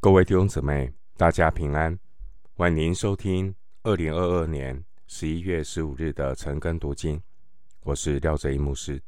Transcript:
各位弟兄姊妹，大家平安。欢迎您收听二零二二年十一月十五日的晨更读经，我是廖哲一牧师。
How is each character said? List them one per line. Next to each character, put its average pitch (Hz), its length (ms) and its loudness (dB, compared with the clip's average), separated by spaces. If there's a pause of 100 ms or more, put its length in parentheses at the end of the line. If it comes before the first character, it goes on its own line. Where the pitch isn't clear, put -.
各 101 80 8
位 92 140 10
弟 95 100 2
兄 92 140 6
姊 - 120 0
妹， 69 320 0 (240)
大 85 140 6
家 82 180 4
平 78 240 0
安。 80 240 0 (580)
欢 87 180 4
迎 80 40 2
您 80 160 2
收 101 220 0
听 95 400 -2 (300)
二 110 100 4
零 82 180 0
二 87 280 2
二 80 80 0
年 67 360 -4 (220)
十 - 220 -6
一 80 100 -2
月 85 240 -2
十 80 220 -4
五 73 100 -4
日 76 180 -4
的 67 220 -2
晨 71 240 -6
更 85 180 -2
读 76 160 -4
经， 76 300 -4 (600)
我 71 120 -2
是 71 240 0
廖 76 180 2
哲 73 140 -2
一 69 80 0
牧 71 160 0
师。 67 340 -8